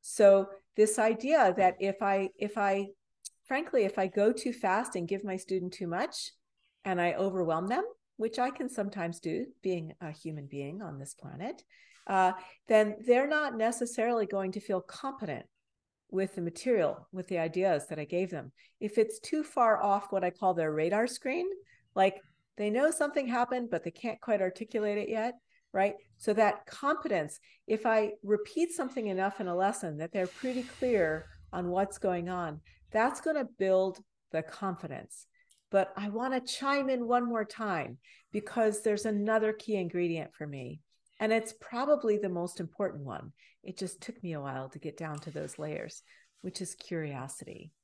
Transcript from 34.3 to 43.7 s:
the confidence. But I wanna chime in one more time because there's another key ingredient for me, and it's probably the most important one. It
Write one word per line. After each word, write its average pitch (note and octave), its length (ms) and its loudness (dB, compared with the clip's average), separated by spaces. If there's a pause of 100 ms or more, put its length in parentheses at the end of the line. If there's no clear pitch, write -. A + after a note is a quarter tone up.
the D#3+ 120 -2
confidence. - 840 -8 (460)
But F#3+ 260 2
I G3+ 120 -4
wanna B3 320 -2
chime C4+ 500 0
in A#3+ 160 0
one A#3+ 180 4
more A#3 180 -2
time F#3+ 540 -4 (340)
because G#3+ 520 0
there's G#3 240 2
another G#3+ 440 2
key G#3+ 260 -4
ingredient E3+ 580 -2
for D3+ 100 -10
me, C#3+ 360 -10 (380)
and A3 140 2
it's A3 260 0
probably A#3+ 600 0
the G3+ 100 -2
most F3 300 -4
important E3+ 440 -6
one. B2 300 -10 (300)
It F#3 140 -12